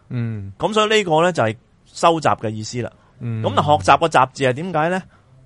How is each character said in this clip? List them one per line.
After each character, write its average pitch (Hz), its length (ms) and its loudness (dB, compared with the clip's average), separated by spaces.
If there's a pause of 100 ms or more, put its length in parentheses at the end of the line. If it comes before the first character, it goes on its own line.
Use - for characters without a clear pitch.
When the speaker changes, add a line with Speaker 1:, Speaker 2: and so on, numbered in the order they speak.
(100)
Speaker 1:
嗯。 110 480 -8
Speaker 2:
噉 180 160 -2
所 214 120 2
以 - 20 0 (100)
呢 208 60 0
個 160 180 2
呢， 180 100 2
就 151 100 0
係 110 140 0 (300)
收 - 340 2
集 143 80 2
嘅 110 220 -2
意 110 120 -8
思 117 200 -8
啦。 - 100 -8 (280)
Speaker 1:
嗯。 113 220 -6
Speaker 2:
噉 165 60 0 (100)
啊， 185 40 2
學 147 280 2
習 - 80 8
個 165 100 2
習 135 240 4
字 135 120 -4
係 127 80 2
點 170 200 -6
解 156 180 0
呢？ 185 120 -4 (440)